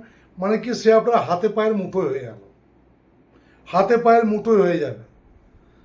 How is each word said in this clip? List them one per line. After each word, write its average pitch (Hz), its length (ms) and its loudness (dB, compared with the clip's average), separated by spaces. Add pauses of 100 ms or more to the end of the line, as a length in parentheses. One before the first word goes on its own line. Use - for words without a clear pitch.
(380)
মানে 196 260 -4
কি, 247 80 -6 (100)
সে 220 80 2 (100)
আপনার 233 180 0 (100)
হাতে 175 280 -2
পায়ের 214 260 0
মুঠোয় 175 300 -4
হয়ে 127 160 -8
গেল, 107 140 -18 (1300)
হাতে 196 360 0
পায়ের 233 280 4
মুঠোয় 214 320 0
হয়ে 175 200 0
যাবে। 120 200 -10 (800)